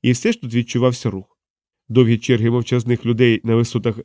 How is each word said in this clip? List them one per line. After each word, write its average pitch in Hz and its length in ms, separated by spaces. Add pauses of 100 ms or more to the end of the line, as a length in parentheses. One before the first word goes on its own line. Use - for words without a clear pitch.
І 123 100
все 220 200
ж 233 100
тут 117 120
відчувався 123 560
рух. 95 300 (500)
Довгі 117 280
черги 117 320
мовчазних 120 560
людей 117 380
на 113 120
висотах 117 500